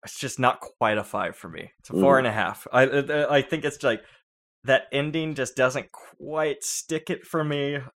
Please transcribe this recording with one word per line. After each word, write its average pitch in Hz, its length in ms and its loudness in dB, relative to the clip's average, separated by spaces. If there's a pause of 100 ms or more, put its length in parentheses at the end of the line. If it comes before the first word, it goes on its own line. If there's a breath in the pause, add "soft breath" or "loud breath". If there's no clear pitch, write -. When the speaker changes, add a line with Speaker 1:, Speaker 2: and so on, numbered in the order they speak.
Speaker 1:
it's - 140 -14
just 131 200 -8
not 127 200 4
quite 107 380 -2
a 104 60 -4
five 92 320 -6
for - 140 -16
me. 82 300 -16
It's - 120 -20
a - 20 -14
Speaker 2:
Mm. 87 80 2
Speaker 1:
four 135 160 8
and 131 100 2
a 113 40 0
half. 107 400 -4
I, 127 140 6
I, 143 520 0
I 139 60 4
think 156 200 -4
it's 143 200 -4
like 117 200 0 (600 soft breath)
that 131 280 2
ending 151 440 -2
just 131 200 -4
doesn't 127 360 0
quite - 720 -6
stick - 480 -6
it - 140 -6
for 156 180 -2
me. 143 340 -2 (180)